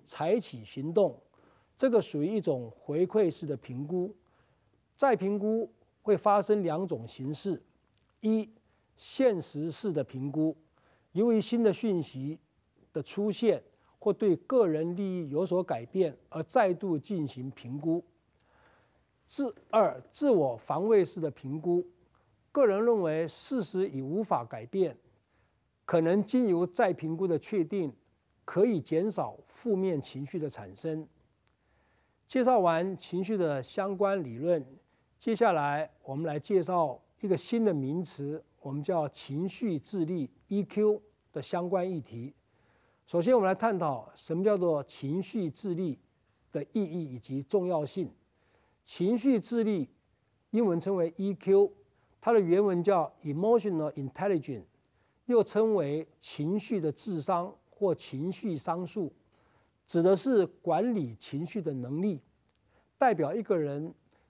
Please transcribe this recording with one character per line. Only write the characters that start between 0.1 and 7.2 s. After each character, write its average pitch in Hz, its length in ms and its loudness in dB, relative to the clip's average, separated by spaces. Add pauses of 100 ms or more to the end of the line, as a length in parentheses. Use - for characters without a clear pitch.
取 120 240 -10
行 139 300 -8
动， 170 260 4 (560)
这 262 140 2
个 226 120 4
属 147 220 -2
于 160 40 2
一 214 120 0
种 127 400 -2
回 160 260 0
馈 190 240 2
式 - 160 -6
的 147 120 -4
评 131 280 -8
估。 180 300 -4 (800)
再 269 200 4
评 196 220 -2
估 220 320 -2 (320)
会 208 140 2
发 202 260 4
生 208 220 2
两 170 240 -2
种 123 180 -6
形 135 280 -8